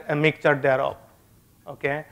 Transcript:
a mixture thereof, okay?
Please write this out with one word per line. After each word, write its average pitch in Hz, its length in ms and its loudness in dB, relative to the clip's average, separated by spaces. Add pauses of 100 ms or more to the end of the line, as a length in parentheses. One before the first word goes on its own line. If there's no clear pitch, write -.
a 151 80 -2
mixture 147 400 2
thereof, 135 420 0 (680)
okay? 147 440 -8